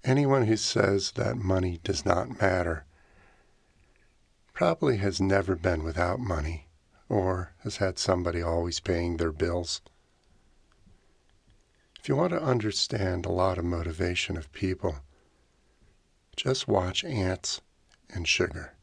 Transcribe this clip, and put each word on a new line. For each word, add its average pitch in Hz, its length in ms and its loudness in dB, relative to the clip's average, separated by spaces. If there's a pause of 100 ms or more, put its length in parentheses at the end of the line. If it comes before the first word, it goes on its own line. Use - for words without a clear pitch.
Anyone 135 400 4
who 110 100 4
says 101 600 2
that 107 200 -2
money 92 460 0
does - 240 -4
not 87 340 0
matter 90 440 2 (1700)
probably - 460 2
has 95 220 0
never 95 360 2
been 82 260 0
without 85 380 -2
money 80 480 -4 (400)
or 92 460 -2 (100)
has 104 140 -8
had 92 200 -2
somebody 87 420 0
always 85 380 -2
paying 85 380 0
their 80 160 0
bills. 85 480 -2 (2250)
If - 100 -12
you 139 60 2
want 165 160 2
to 170 100 -2
understand 98 880 0
a 92 60 -2
lot 92 260 2
of 85 60 -2
motivation 87 720 -2
of 80 160 -10
people, 92 480 -2 (1400)
just - 320 -2
watch 92 360 0
ants 95 560 -4 (480)
and 85 200 -6
sugar. - 540 -2